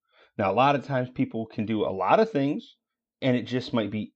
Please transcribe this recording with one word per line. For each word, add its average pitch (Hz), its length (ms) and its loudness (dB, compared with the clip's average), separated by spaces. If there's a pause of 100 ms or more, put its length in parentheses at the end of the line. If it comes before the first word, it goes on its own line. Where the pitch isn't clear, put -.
(360)
Now, 98 140 2
a - 20 2
lot 135 220 4
of 127 100 -4
times 127 240 -2
people 117 380 -4
can - 180 -6
do 107 180 -2
a 69 60 0
lot 95 320 2
of 220 100 2
things, 147 460 -4 (460)
and 131 120 2
it 117 100 -2
just 120 280 -4
might 107 180 0
be 104 260 -6